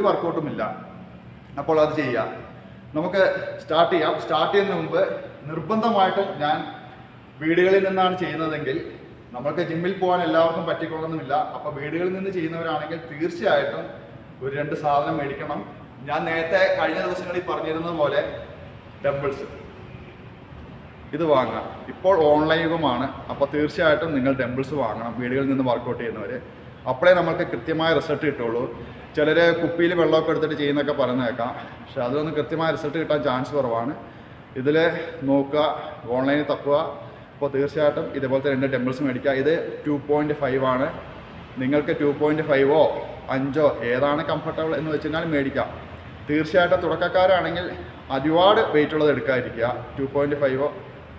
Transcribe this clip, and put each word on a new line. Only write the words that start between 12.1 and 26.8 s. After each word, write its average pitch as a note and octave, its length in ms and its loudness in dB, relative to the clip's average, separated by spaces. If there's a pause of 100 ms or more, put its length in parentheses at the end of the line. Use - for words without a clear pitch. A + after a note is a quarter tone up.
നിന്ന് F#3+ 180 -4
ചെയ്യുന്നവരാണെങ്കിൽ D#3+ 640 -4 (100)
തീർച്ചയായിട്ടും D#3+ 720 0 (600)
ഒരു C3+ 180 -6
രണ്ട് D3+ 240 -4
സാധനം C#3+ 360 2
മേടിക്കണം. C#3+ 400 -6 (480)
ഞാൻ D3+ 100 0 (120)
നേരത്തെ E3 320 2 (160)
കഴിഞ്ഞ D#3+ 300 0
ദിവസങ്ങളിൽ F3 420 -6
പറഞ്ഞിരുന്നത് D#3+ 520 -4
പോലെ C#3 200 2 (800)
ഡംബിൾസ് C#3 420 -2 (1700)
ഇത് D#3 160 -2
വാങ്ങാം. A2+ 340 2 (260)
ഇപ്പോൾ F#3 240 4 (140)
ഓൺലൈൻ D#3 340 6
യുഗമാണ്, D3 420 0 (260)
അപ്പോൾ C#3 220 0
തീർച്ചയായിട്ടും D3+ 640 2
നിങ്ങൾ C3+ 240 4
ഡംബിൾസ് C3 400 -2
വാങ്ങണം A#2 400 -2
വീടുകളിൽ C3 320 0
നിന്ന് C3 160 2
വർക്കൗട്ട് A#2 340 -2
ചെയ്യുന്നവർ. G#2+ 300 -6 (600)